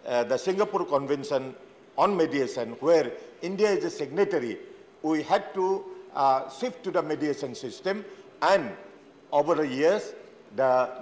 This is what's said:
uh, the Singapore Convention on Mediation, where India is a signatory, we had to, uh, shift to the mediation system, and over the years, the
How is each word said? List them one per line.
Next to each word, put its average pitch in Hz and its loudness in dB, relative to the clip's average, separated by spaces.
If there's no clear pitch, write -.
uh, 120 2
the 127 2
Singapore 190 0
Convention 139 -2
on 190 4
Mediation, 127 0
where 151 4
India 196 0
is 185 0
a 170 -2
signatory, 147 -2
we 156 0
had 196 0
to, 190 0
uh, 135 2
shift - -8
to 185 -6
the 170 2
mediation 143 -2
system, 185 -6
and 165 4
over 147 2
the 151 2
years, 156 2
the 127 4